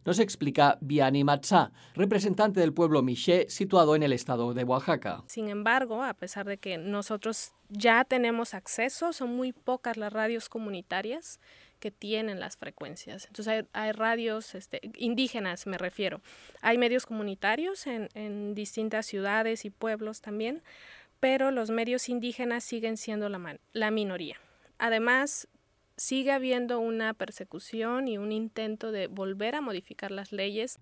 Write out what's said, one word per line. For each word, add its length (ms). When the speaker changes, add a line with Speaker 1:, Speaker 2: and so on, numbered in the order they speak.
Speaker 1:
nos 140
explica 600
Vianney 420
Matzá, 480
representante 640
del 140
pueblo 300
Miché, 460
situado 460
en 80
el 100
estado 420
de 100
Oaxaca. 640
Speaker 2:
Sin 200
embargo, 540
a 120
pesar 320
de 120
que 200
nosotros 760
ya 300
tenemos 520
acceso, 580
son 240
muy 160
pocas 440
las 160
radios 360
comunitarias 920
que 140
tienen 480
las 160
frecuencias. 680
Entonces 200
hay, 260
hay 200
radios, 640
este, 240
indígenas, 720
me 100
refiero. 420
Hay 160
medios 280
comunitarios 800
en, 280
en 420
distintas 500
ciudades 580
y 60
pueblos 500
también, 440
pero 320
los 180
medios 380
indígenas 560
siguen 320
siendo 320
la 100
man-, 220
la 200
minoría. 440
Además, 680
sigue 360
habiendo 480
una 320
persecución 960
y 80
un 160
intento 580
de 160
volver 480
a 60
modificar 500
las 220
leyes. 500